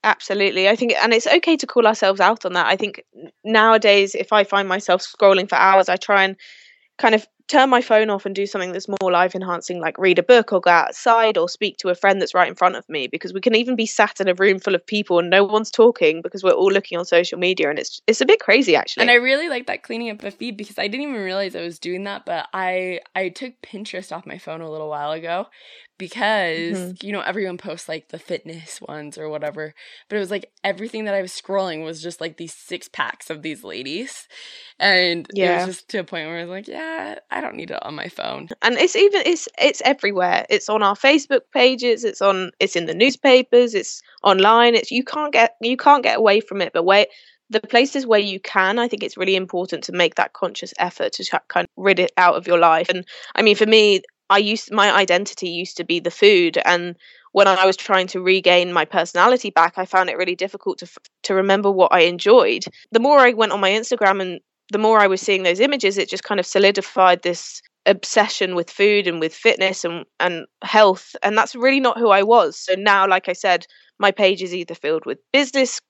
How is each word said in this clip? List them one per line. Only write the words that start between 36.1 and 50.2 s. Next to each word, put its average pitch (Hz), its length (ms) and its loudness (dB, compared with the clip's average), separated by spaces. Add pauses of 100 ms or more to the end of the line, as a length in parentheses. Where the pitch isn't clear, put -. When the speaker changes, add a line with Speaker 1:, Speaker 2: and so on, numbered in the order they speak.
Speaker 2:
where 170 100 -10
I 170 40 -10
was 175 80 -12
like, 196 180 -14
"Yeah, 320 480 -12 (160)
I - 100 -8
don't - 140 -10
need - 160 -14
it - 120 -8
on 151 120 -14
my - 140 -10
phone." - 400 -10 (120)
Speaker 1:
And - 160 -4
it's 349 180 0
even, 403 300 2
it's, 339 220 -2 (120)
it's - 260 0
everywhere. 202 640 -2
It's 208 200 -2
on 214 140 0
our 202 120 0
Facebook 277 460 0 (100)
pages, 240 520 0
it's 202 180 -6
on, 190 380 0
it's 190 160 -2
in 170 100 -2
the - 80 -6
newspapers, 247 800 4
it's - 280 -6 (220)
online. 220 520 4
It's, - 160 -2
you 247 120 -2
can't 294 300 -8
get, 233 280 2
you 247 160 -2
can't 285 260 4
get - 160 0
away 214 220 4
from 196 200 -8
it, - 120 -6
but 170 100 -2
where, 196 240 4 (420)
the 220 120 -4
places 262 440 0
where 220 140 4
you 196 220 -6
can, 196 360 0
I 240 120 -2
think 208 140 -8
it's - 120 -10
really 190 220 -2
important 185 480 -8
to 180 80 -12
make 175 220 0
that - 180 -2